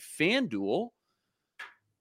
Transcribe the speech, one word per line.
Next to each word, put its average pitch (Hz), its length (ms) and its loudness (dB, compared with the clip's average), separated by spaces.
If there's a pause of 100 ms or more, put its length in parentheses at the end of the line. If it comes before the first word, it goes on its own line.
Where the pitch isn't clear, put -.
(200)
FanDuel, 160 680 2 (1120)